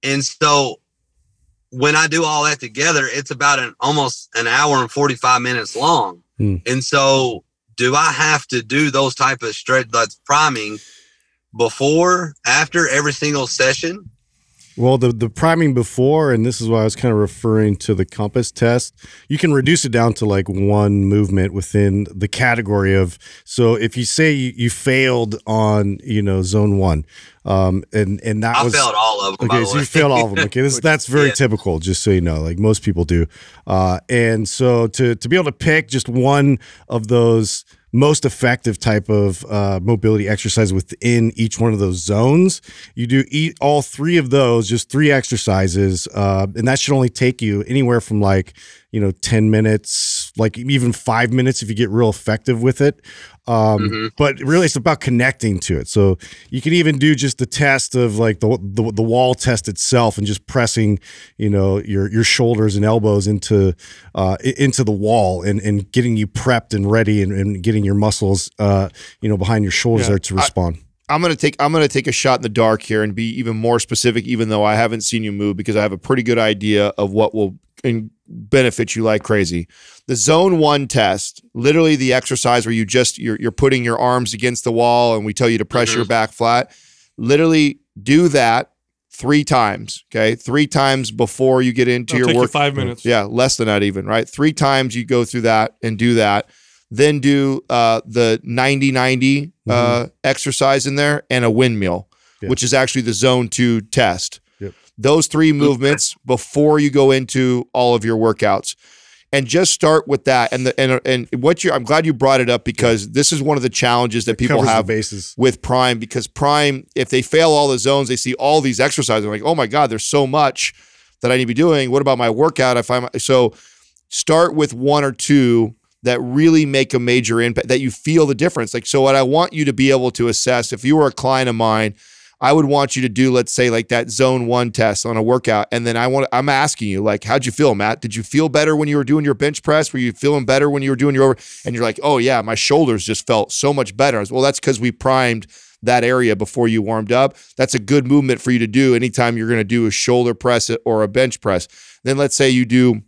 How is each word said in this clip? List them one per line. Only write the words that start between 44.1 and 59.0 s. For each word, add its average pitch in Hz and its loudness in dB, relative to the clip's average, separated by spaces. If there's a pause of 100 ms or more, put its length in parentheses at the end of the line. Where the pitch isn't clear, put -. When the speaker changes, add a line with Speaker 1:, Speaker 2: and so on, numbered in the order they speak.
Speaker 2:
of 139 0
those, 120 2
just 113 -4
three 147 2
exercises. 95 0
Uh, 98 0
and 113 -2
that 135 0
should 143 -2
only 127 2
take 127 -2
you 104 -2
anywhere 123 0
from, 107 -4
like, 95 2 (380)
you 110 -4
know, 98 0
ten 110 0
minutes, - 0
like, 110 -2
even 123 0
five 117 -2
minutes 127 0
if 104 -10
you 110 -4
get 110 0
real 110 2
effective 110 -4
with 127 0
it. 143 0 (480)
Um, 110 2
Speaker 1:
Mm-hmm. 107 -4 (100)
Speaker 2:
but 143 0
really 160 2
it's - -2
about 143 -2
connecting 120 0
to 87 -2
it. 60 -8
So 98 2 (320)
you 131 -6
can 160 0
even 160 2
do 147 4
just 131 -2
the 127 -2
test 135 -2
of, 120 0
like, 110 0
the, 117 2
the, 107 -4
the 104 -4